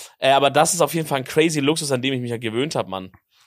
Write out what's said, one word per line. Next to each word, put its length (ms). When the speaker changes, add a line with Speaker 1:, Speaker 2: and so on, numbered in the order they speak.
Speaker 1:
ja. 80
Speaker 2:
Äh, 20
aber 160
das 240
ist 80
auf 140
jeden 120
Fall 120
ein 60
crazy 360
Luxus, 320
an 80
dem 140
ich 80
mich 80
ja 80
gewöhnt 360
hab, 140
Mann. 220